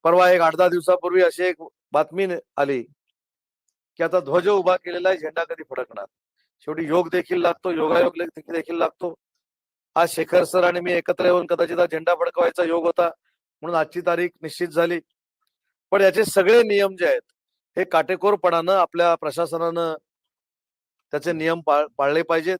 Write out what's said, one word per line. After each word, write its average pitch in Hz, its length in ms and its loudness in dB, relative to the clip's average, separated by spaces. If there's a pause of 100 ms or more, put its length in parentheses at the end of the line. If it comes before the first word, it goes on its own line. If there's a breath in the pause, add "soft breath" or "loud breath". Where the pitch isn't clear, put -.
परवा 180 260 4
एक 180 100 4
आठ 160 160 2
दहा 180 120 4
दिवसापूर्वी 180 540 2
अशी 175 220 0
एक 165 180 -4 (300)
बातमी 156 340 -2
न-, 175 120 -6 (180)
आली 139 260 -2
की - 1200 -16
आता 170 180 0
ध्वज 170 280 0
उभा 185 280 2
केलेला 180 320 -4
आहे, 185 100 0
झेंडा 156 260 -6
कधी 165 260 -12
फडकणार? 123 340 -10 (560)
शेवटी 156 260 -8
योग 170 260 0
देखील 180 280 -2
लागतो, 175 300 -2
योगायोग 170 460 0
ले-, 165 360 -10
देखील 165 240 -6
लागतो. 165 380 -4 (840)
आज 170 140 4
शेखर 175 340 0
सर 180 200 0
आणि 175 160 0
मी 180 120 -4
एकत्र 175 320 -2
येऊन 180 220 2
कदाचित 170 320 -2
हा 175 80 4
झेंडा 165 280 -2
फडकवायचा 170 500 0
योग 165 220 0
होता, 170 220 2 (540)
म्हणून 170 140 -4
आजची 160 240 -2
तारीख 175 300 -2 (120)
निश्चित 160 260 -6
झाली. 170 320 -2 (920)
पण 196 80 2
याचे 196 240 4
सगळे 202 380 4
नियम 202 340 0
जे 175 100 -2
आहेत, 131 160 0 (540)
हे 180 80 0
काटेकोरपणानं 180 880 0
आपल्या 170 420 2
प्रशासनानं 165 800 -4 (1160)
त्याचे 151 200 -4
नियम 165 280 -2
पाळ-, 151 260 2 (120)
पाळले 143 240 0
पाहिजेत. 165 380 -2